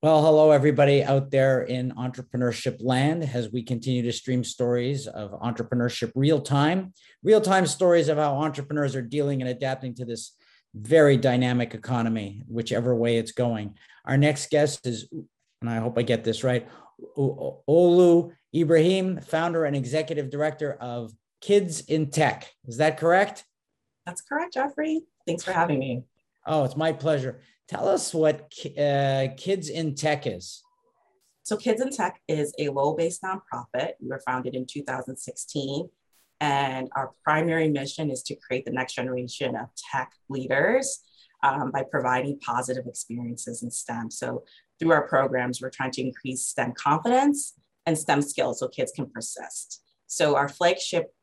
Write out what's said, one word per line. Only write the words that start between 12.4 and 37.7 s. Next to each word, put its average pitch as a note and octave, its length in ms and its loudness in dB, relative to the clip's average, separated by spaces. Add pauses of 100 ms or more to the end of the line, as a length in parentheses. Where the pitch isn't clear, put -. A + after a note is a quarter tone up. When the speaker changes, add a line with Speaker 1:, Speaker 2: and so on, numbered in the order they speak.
Speaker 1:
whichever A#2 480 0
way A#2 220 2
it's A2+ 160 -2
going. G#2+ 420 -2 (300)
Our C3 120 0
next C#3+ 320 2
guest D3 380 2
is, A#2 220 -6 (520)
and A#2+ 80 -6
I A2+ 100 -2
hope A#2 200 -2
I A#2+ 40 2
get A2+ 200 0
this A2+ 220 -2
right, B2 240 0 (480)
O-, C3+ 500 -4
O-, F3 320 6
Olu E3+ 320 6 (240)
Ibrahim, E3+ 680 4
founder E3 440 -2
and C#3+ 100 0
executive C#3+ 560 -4
director D3 440 -4
of A#2+ 360 -8 (300)
Kids F#3+ 400 2
in D3+ 320 -2
Tech. - 360 0 (200)
Is A#2 80 -12
that D#3 200 2
correct? F3+ 480 2 (600)
Speaker 2:
That's F3 160 -12
correct, E4 340 -6
Jeffrey. D4+ 460 -2 (260)
Thanks E3 160 -4
for F#3 80 -6
having E3 300 0
me. B2+ 240 -6 (420)
Speaker 1:
Oh, D3+ 160 2
it's C3 140 -2
my D#3+ 160 0
pleasure. C#3 480 -2 (280)
Tell - 200 -2
us - 260 0
what D#3 340 2
Ki-, - 300 -14
uh, C#3 580 0
Kids F3+ 320 -4
in D#3 280 -4
Tech D3+ 280 -2
is. F#2 380 -8 (800)
Speaker 2:
So G#3 140 -4
Kids A3+ 260 0
in C4 80 -2
Tech - 380 -4
is D3+ 320 -2
a D3 80 0
Lowell-based D3+ 560 0
nonprofit. D3 760 -6
We B2+ 60 -12
were C3+ 180 -8
founded B2+ 300 -4
in B2+ 120 -6
two C#3+ 180 -10
thousand C3 320 -8
sixteen, C#3+ 720 -8 (500)
and C#3 560 -2
our C3+ 160 -4 (140)
primary D#3+ 440 2
mission C#3+ 400 -4